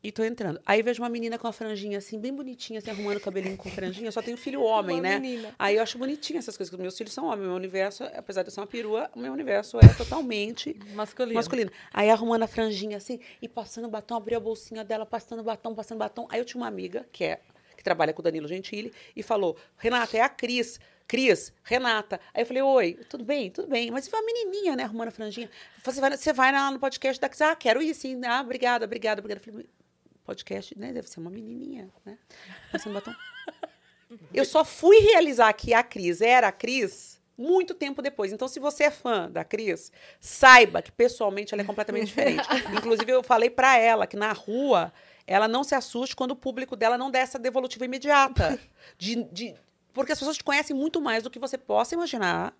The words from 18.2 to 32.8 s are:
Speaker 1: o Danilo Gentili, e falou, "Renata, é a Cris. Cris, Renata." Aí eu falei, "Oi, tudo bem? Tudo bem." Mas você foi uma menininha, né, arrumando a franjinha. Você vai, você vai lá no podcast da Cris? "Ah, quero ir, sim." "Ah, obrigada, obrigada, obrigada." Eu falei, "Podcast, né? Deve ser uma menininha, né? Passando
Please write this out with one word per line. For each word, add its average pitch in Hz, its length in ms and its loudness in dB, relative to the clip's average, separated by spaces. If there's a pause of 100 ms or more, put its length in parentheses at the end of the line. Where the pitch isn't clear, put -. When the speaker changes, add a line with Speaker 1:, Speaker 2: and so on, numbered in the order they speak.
Speaker 1:
o - 40 -14
Danilo 156 240 -2
Gentili, 208 440 -10 (220)
e 214 80 -12
falou, 196 340 -2 (220)
"Renata, 233 380 -2
é 220 60 2
a 277 60 4
Cris. 247 500 -4 (280)
Cris, 254 440 2 (120)
Renata." 226 580 -2 (140)
Aí 226 80 0
eu 233 40 0
falei, 262 160 -2
"Oi, 254 360 4 (100)
tudo 247 160 -12
bem? 240 260 -2
Tudo 392 180 -10
bem." 233 220 -2
Mas 262 140 -6
você - 60 -14
foi 453 100 -4
uma 440 60 -4
menininha, 403 500 -2
né, 254 80 -4
arrumando 226 240 -8
a - 20 -10
franjinha. 214 400 -12 (320)
Você 262 180 -6
vai, 269 160 2
você 302 160 -2
vai 262 200 4
lá 277 180 2
no 262 80 -6
podcast 262 420 -4
da 277 80 -2
Cris? - 120 -8
"Ah, 311 160 4
quero 247 260 2
ir, 311 120 -2
sim." 262 320 -8
"Ah, 240 160 0
obrigada, 240 440 -2
obrigada, 214 340 -4
obrigada." 208 260 -12
Eu 226 60 -20
falei, 214 160 -18 (560)
"Podcast, 196 540 -12
né? 240 160 -12
Deve 240 160 -10
ser 170 100 -16
uma 165 100 -12
menininha, 226 600 -14 (160)
né? 208 100 -18 (560)
Passando 208 220 -8